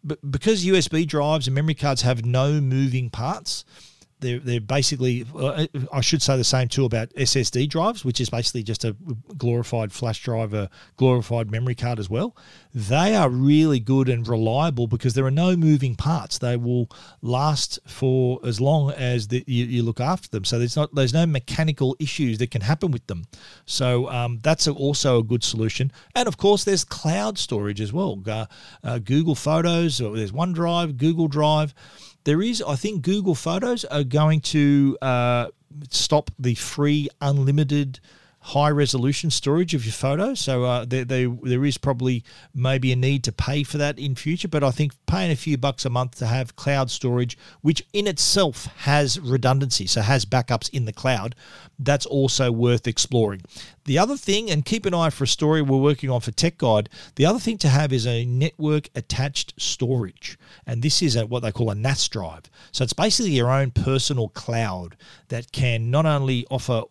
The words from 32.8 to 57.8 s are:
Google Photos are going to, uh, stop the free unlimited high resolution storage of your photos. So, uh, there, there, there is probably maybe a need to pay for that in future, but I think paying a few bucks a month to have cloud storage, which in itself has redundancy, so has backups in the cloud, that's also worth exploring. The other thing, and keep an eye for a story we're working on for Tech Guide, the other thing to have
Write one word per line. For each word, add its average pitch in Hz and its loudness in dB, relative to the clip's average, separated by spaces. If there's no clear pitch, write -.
Google 185 0
Photos 196 -2
are 147 -2
going 151 4
to, 143 4
uh, 123 0
stop - 0
the 123 0
free 147 0
unlimited 139 2
high 147 2
resolution 143 0
storage 165 0
of 120 -2
your 110 -2
photos. 180 -2
So, 127 0
uh, 123 0
there, 127 -2
there, 127 0
there 127 0
is 135 0
probably 127 0
maybe 131 0
a 127 2
need 131 0
to - -2
pay 143 -2
for - -6
that 143 -2
in 135 -4
future, 170 -4
but 147 2
I 131 4
think 147 0
paying 180 0
a 147 4
few 143 -2
bucks 135 -2
a 131 0
month 123 -2
to 123 -4
have 120 -2
cloud 139 0
storage, 123 -2
which - 0
in 208 0
itself 185 0
has 143 2
redundancy, 131 0
so 110 0
has 113 2
backups 120 0
in 127 -2
the 107 -6
cloud, 120 -2
that's 139 0
also 135 2
worth 120 2
exploring. 107 0
The 135 2
other 254 2
thing, 208 -2
and 151 0
keep 214 -2
an 185 0
eye 165 2
for - -4
a 127 0
story 156 2
we're 135 2
working 139 2
on 123 0
for 117 -6
Tech - 0
Guide, 107 2
the 135 4
other 214 2
thing 220 -2
to 151 4
have 139 2